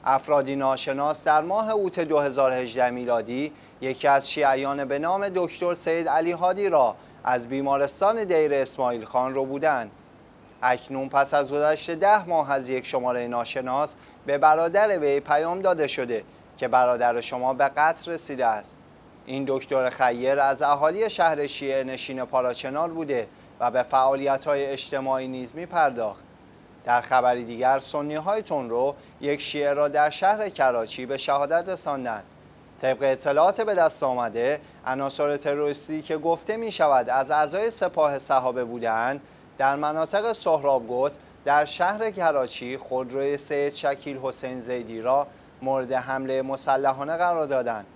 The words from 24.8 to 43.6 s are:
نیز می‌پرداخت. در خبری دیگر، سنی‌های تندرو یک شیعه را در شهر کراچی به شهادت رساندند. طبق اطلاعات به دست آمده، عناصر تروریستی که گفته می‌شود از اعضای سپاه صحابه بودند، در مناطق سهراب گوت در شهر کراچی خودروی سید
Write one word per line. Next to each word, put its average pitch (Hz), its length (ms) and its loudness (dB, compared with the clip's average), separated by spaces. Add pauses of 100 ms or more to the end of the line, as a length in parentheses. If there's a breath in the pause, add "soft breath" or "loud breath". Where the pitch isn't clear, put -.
نیز 127 280 -10
می‌پرداخت. 139 680 -2 (640)
در 120 160 4
خبری 123 420 2
دیگر، 123 360 0
سنی‌های 151 600 -4
تندرو 135 540 -2 (260 loud breath)
یک 147 200 -2
شیعه 143 320 -2
را 147 140 2
در 147 220 2
شهر 208 400 0
کراچی 127 560 0
به 135 120 -4
شهادت 147 520 0
رساندند. 127 540 -6 (580)
طبق 131 200 0
اطلاعات 139 600 2
به 214 120 0
دست 160 300 2
آمده، 123 560 0 (260 loud breath)
عناصر 139 520 0
تروریستی 147 640 -2
که 156 160 -4
گفته 165 400 -2
می‌شود 147 520 2
از 135 220 0
اعضای 156 380 2
سپاه 160 500 0
صحابه 127 440 2
بودند، 117 580 -2 (360 loud breath)
در 135 180 2
مناطق 160 560 -2
سهراب 143 560 2
گوت 127 240 0 (340 loud breath)
در 147 200 4
شهر 208 460 -2
کراچی 135 640 -2
خودروی 135 600 -4
سید 143 360 -2